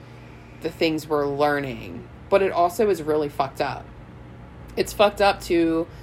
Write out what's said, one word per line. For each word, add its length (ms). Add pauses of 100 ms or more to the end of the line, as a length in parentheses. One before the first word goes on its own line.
(600)
the 80
things 380
we're 200
learning. 800 (220)
But 140
it 80
also 380
is 120
really 280
fucked 320
up. 240 (920)
It's 180
fucked 280
up 220
to 440 (160)